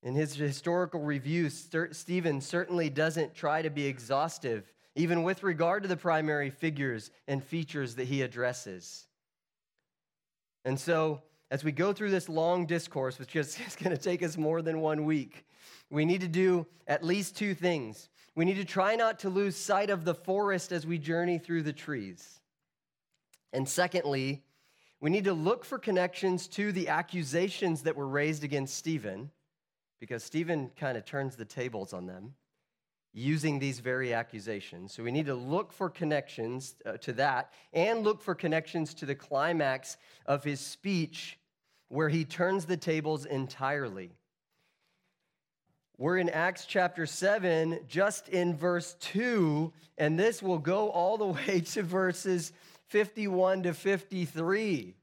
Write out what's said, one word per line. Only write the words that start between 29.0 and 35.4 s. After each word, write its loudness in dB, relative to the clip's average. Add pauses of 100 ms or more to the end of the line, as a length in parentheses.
because -8
Stephen -2
kind -2
of -8
turns -4
the -10
tables -6
on -8
them -12 (760)
using 0
these -2
very -2
accusations. -6
So -10
we -2
need 2
to -2
look -4